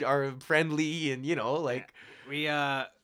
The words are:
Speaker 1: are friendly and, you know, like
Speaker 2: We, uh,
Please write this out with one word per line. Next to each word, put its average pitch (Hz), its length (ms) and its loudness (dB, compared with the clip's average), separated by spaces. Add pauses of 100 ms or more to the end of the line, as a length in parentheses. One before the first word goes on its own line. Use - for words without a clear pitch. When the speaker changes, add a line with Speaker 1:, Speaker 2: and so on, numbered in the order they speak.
Speaker 1:
are 139 360 2
friendly 156 680 2
and, 131 160 -4
you 165 100 2
know, 123 180 0
like 131 380 -2 (360)
Speaker 2:
We, 147 200 -2
uh, 143 360 0 (200)